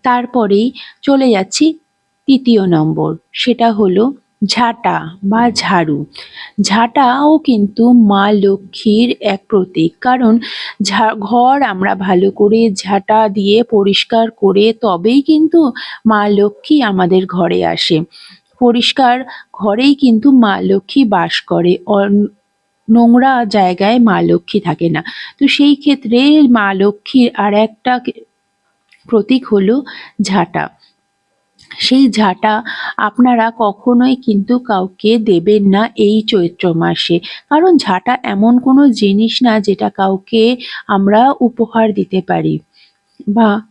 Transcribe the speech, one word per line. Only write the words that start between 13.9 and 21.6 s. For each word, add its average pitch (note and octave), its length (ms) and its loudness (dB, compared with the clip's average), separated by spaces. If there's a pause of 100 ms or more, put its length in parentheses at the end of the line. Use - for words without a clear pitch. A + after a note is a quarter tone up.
করে G3 340 0 (160)
তবেই G#3 400 0
কিন্তু D#4 380 2 (460)
মা G#3+ 160 2 (100)
লক্ষ্মী G3+ 520 0
আমাদের F#3 440 0
ঘরে F3 400 -2
আসে। - 300 -2 (640)
পরিষ্কার A#3+ 540 0 (380)
ঘরেই A3 420 0
কিন্তু A#3 320 2 (120)
মা G#3 220 2
লক্ষ্মী F#3+ 440 -2
বাস F3 280 -2 (100)
করে, F3 300 0 (160)